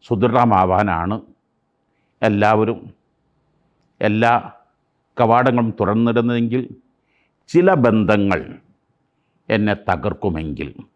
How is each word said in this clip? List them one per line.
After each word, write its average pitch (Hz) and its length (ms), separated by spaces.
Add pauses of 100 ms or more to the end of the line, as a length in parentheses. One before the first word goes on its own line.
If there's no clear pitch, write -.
സുദൃഢമാവാനാണ് 101 1080 (1040)
എല്ലാവരും 107 580 (1200)
എല്ലാ 110 320 (840)
കവാടങ്ങളും 120 640
തുറന്നിടുന്നതെങ്കിൽ, 117 840 (880)
ചില 180 180 (160)
ബന്ധങ്ങൾ 104 560 (1080)
എന്നെ 107 260 (140)
തകർക്കുമെങ്കിൽ 80 800 (280)